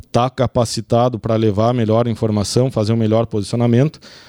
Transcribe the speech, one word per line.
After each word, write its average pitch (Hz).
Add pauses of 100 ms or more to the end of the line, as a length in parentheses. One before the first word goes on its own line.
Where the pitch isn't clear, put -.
(120)
tá 120
capacitado 120
pra 113
levar 110
a 123
melhor 117
informação, 113
fazer 110
um 117
melhor 113
posicionamento. 120 (300)